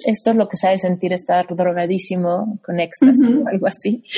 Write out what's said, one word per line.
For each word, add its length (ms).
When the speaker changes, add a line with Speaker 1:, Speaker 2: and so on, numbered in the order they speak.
Speaker 1:
esto 260
es 40
lo 120
que 100
sabe 180
sentir 380
estar 340
drogadísimo 1120
con 180
éxtasis 460
Speaker 2:
Ujú. 180
Speaker 1:
o 40
algo 180
así. 380